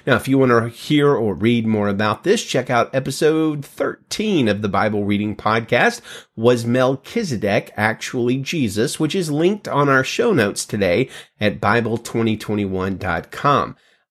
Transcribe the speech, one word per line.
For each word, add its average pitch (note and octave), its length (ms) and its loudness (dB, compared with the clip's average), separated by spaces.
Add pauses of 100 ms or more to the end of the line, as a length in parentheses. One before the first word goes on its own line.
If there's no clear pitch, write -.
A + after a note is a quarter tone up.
Now, C3 100 2
if G#2 120 -4
you C3+ 80 2
want C3 140 4
to A#2 180 2
hear C#3+ 460 0
or G#2+ 180 0
read A2+ 300 2
more G#2+ 240 0
about G2+ 380 -2
this, G3+ 180 2
check - 280 -4
out A#2 220 0
episode D3 720 0
thirteen - 840 -2
of G#2 140 0
the G#2+ 60 -2
Bible G2+ 360 -2
Reading G#2 320 -2
Podcast, A#2 640 0 (340)
Was A#2 320 2
Melchizedek B2+ 1080 0
Actually A#2+ 640 -2
Jesus?, C3 600 -2
which D#3 160 0
is F3+ 160 -2
linked F3 380 0
on C#3+ 200 2
our C3 140 4
show A#3 300 0
notes G#2+ 340 0
today G2+ 420 2 (320)
at G#2 200 -2
Bible A2+ 380 2
twenty A2+ 380 -2
twenty-one G2 600 -2
dot E2+ 340 -6
com. C3 460 0 (340)